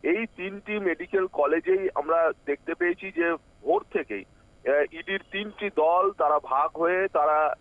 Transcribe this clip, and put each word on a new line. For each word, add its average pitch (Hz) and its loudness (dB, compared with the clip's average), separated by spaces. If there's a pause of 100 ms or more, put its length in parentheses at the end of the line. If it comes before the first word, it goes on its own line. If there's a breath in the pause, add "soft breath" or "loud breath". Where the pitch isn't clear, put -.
এই 214 0 (100)
তিনটি 202 -8
মেডিকেল 185 -2
কলেজেই 165 0
আমরা 160 2 (140)
দেখতে 143 -4
পেয়েছি 180 -2
যে 170 0
ভোর - -2
থেকেই, 107 -6
আহ, - -2
ইডির 190 -6 (100)
তিনটি 202 -6
দল 175 4
তারা 151 0
ভাগ 143 -2
হয়ে 185 2
তারা 151 2